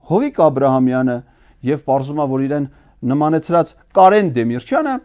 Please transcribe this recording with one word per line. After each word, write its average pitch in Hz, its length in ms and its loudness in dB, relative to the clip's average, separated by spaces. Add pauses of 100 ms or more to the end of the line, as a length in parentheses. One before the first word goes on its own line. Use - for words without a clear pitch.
(100)
Հովիկ 262 300 -2
Աբրահամյանը 131 760 0 (460)
և 147 240 -4
պարզում 139 320 -2
է, 147 120 -2
որ 135 160 -4
իրեն 147 180 -4 (460)
նմանեցրած 160 580 0 (260)
Կարեն 190 400 6
Դեմիրճյանը 123 600 -4 (100)